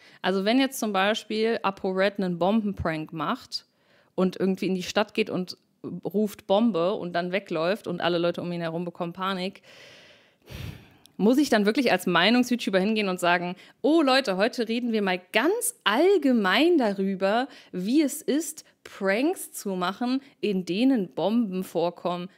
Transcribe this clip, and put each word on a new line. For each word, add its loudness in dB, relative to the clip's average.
Also 0
wenn 4
jetzt 0
zum -4
Beispiel 0
ApoRed 0
einen -2
Bombenprank 0
macht -6
und 0
irgendwie 0
in 0
die -4
Stadt -2
geht -2
und -6
ruft -4
„Bombe“ 2
und -8
dann -2
wegläuft -2
und -4
alle 0
Leute -2
um -6
ihn -6
herum -6
bekommen -8
Panik, -6
muss 4
ich 2
dann 4
wirklich 2
als 0
Meinungs-YouTuber 2
hingehen 0
und -4
sagen, 0
„Oh 4
Leute, 2
heute -2
reden -2
wir 0
mal 0
ganz 0
allgemein 4
darüber, 0
wie 0
es -2
ist, -4
Pranks -2
zu -8
machen, -2
in 0
denen 0
Bomben 0
vorkommen.“ -4